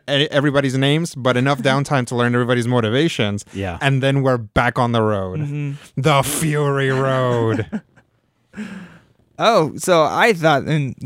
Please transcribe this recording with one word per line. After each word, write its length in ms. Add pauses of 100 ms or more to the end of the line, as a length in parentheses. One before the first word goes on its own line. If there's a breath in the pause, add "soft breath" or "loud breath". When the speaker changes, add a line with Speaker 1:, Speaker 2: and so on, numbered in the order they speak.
Speaker 1:
e-, 220
everybody's 480
names, 380
but 200
enough 260
Speaker 2:
<laughs> 80
Speaker 1:
downtime 360
to 100
learn 180
everybody's 340
motivations. 840
Speaker 3:
Yeah. 280
Speaker 1:
And 200
then 220
we're 160
back 400
on 140
the 100
road. 380
Speaker 2:
Mm-hmm. 600
Speaker 1:
The 220
Fury 680
Road. 960
Speaker 2:
<laughs> 40 (1500 loud breath)
Oh, 380
so 280
I 300
thought, 340
in 260 (120)